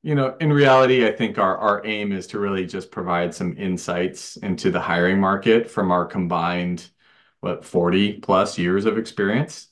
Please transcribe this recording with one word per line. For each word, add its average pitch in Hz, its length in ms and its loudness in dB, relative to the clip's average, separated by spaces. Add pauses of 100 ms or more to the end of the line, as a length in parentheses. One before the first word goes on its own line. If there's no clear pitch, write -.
you 156 120 -4
know, 131 260 0
in 156 140 2
reality, 131 520 6
I 107 60 2
think 110 280 -4
our, 95 180 2
our 104 280 0
aim 104 260 -4
is 95 160 -6
to 107 120 -8
really 98 280 -2
just 90 240 -10
provide 87 420 -2
some 90 240 -6
insights 90 800 -6
into 95 320 -2
the 87 100 -2
hiring 87 400 0
market 98 500 2
from 95 220 -2
our 87 140 2
combined, 87 840 -4 (520)
what, 90 260 -6
forty 92 480 2
plus 95 440 0
years 92 280 0
of 110 140 0
experience 110 720 -4